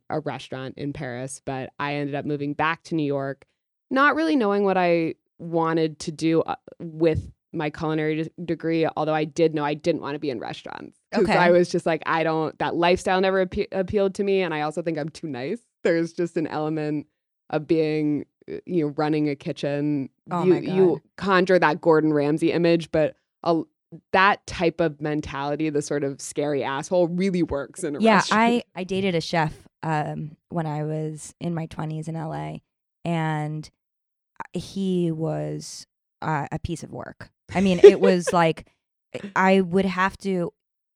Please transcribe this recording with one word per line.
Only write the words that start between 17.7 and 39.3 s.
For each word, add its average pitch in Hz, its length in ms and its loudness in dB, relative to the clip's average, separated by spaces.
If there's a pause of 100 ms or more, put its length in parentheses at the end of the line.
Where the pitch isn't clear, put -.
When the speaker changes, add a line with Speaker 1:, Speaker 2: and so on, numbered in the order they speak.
Speaker 1:
uh, - 180 -8
you 170 200 0
know, 147 100 -4
running 151 320 0
a 143 60 -2
kitchen. 143 760 -4 (200)
Speaker 2:
Oh 175 140 -2
Speaker 1:
You, 185 100 4
Speaker 2:
my - 60 0
Speaker 1:
you 185 300 4
Speaker 2:
God. 147 100 -2 (160)
Speaker 1:
conjure 185 420 2
that 151 220 2
Gordon 156 320 4
Ramsay 151 400 2
image, 170 400 2
but 156 240 0 (260)
a, 170 200 0 (500)
that 190 340 4
type 170 340 -2
of 151 200 -2
mentality, 147 680 -4
the 147 120 0
sort 143 220 -4
of 139 160 -6
scary 147 420 -4
asshole, 147 460 0
really 180 340 0
works 139 400 -6
in 147 140 -4
a - 40 -6
Speaker 2:
Yeah, 220 180 6
Speaker 1:
restaurant. 208 220 2
Speaker 2:
I, 233 220 2 (140)
I 185 80 -8
dated 190 320 -2
a 160 40 2
chef, 156 460 -2 (160)
um, 151 540 -4 (140)
when 170 160 -4
I 151 180 -4
was 156 560 -6
in 170 120 -4
my 165 140 -6
twenties 156 400 -8
in 165 80 -8
L 160 180 -8
A, 151 300 -10 (420)
and 156 640 -2 (840)
he 180 580 -2
was, 151 760 -6 (340)
uh, 151 320 -2
a 160 60 -6
piece - 240 -8
of - 100 -16
work. - 380 -14 (240)
I 180 60 2
mean, 185 220 4
it 403 180 12
was 185 320 4
Speaker 1:
<laughs> - 0 -
Speaker 2:
like, 170 340 2 (680)